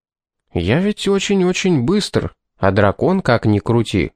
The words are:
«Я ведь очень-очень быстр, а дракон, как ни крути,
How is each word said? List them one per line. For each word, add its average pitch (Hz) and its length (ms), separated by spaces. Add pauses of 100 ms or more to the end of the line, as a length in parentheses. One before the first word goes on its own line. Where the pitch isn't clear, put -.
(540)
«Я 95 260
ведь 208 280
очень-очень 185 760
быстр, 123 500 (240)
а 98 140
дракон, 107 500
как 117 240
ни 104 140
крути, 107 560